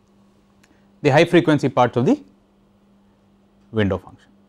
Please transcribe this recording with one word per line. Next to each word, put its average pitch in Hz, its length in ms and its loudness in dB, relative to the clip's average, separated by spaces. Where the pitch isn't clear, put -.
the 143 80 0
high 156 140 4
frequency 156 440 0
parts 123 260 -2
of 123 120 -2
the 277 120 0
window 98 280 -2
function. - 300 -20